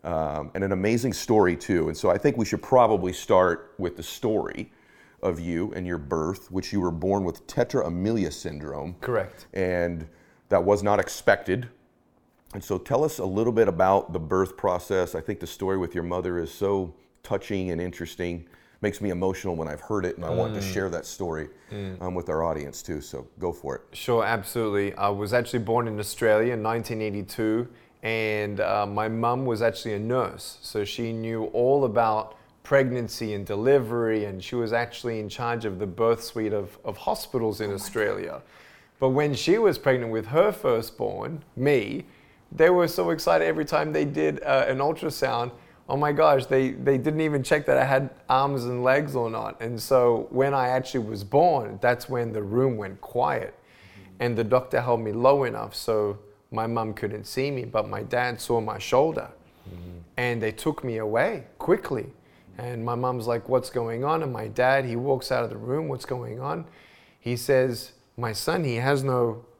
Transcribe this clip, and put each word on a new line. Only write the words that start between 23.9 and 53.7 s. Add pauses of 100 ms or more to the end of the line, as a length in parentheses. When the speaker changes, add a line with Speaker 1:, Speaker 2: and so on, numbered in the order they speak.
Speaker 2:
Sure,
absolutely.
I
was
actually
born
in
Australia
in
nineteen
eighty-two, (340)
and,
uh,
my
mum
was
actually
a
nurse,
so
she
knew
all
about (300)
pregnancy
and
delivery,
and
she
was
actually
in
charge
of
the
birth
suite
of,
of
hospitals
in
Speaker 1:
Oh
my
Speaker 2:
Australia.
Speaker 1:
God. (560)
Speaker 2:
But
when
she
was
pregnant
with
her
firstborn, (140)
me, (480)
they
were
so
excited
every
time
they
did,
uh,
an
ultrasound. (360)
Oh
my
gosh,
they,
they
didn't
even
check
that
I
had (180)
arms
and
legs
or
not.
And
so
when
I
actually
was
born,
that's
when
the
room
went
quiet.
Mm-hmm.